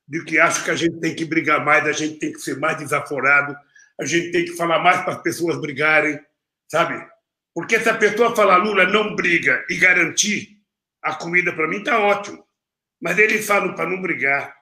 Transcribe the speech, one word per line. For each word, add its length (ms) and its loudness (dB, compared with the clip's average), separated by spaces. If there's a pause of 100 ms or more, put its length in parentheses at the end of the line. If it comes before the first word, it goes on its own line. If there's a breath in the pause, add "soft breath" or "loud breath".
de 180 -8
que 120 -2
acho 260 4
que 80 -2
a 40 0
gente 240 -2
tem 160 -4
que 100 -4
brigar 380 0
mais, 220 4
a 60 0
gente 280 -4
tem 120 -4
que 80 -16
ser 180 -8
mais 200 -2
desaforado, 760 0 (440 soft breath)
a 60 -4
gente 260 -2
tem 140 0
que 100 -12
falar 240 0
mais 220 4
para 120 -4
as 80 -10
pessoas 380 -2
brigarem, 600 0 (480)
sabe? 340 -2 (520)
Porque 260 0
se 100 2
a 80 0
pessoa 380 2
falar, 220 6
"Lula, 280 4
não 300 0
briga", 540 0
e 80 -4
garantir 840 0 (420)
a 140 -4
comida 380 -2
para 140 -2
mim, 160 -4
tá 160 0
ótimo. 460 -2 (560)
Mas 160 -2
eles 300 2
falam 260 0
para 160 -4
não 120 -4
brigar. 600 -4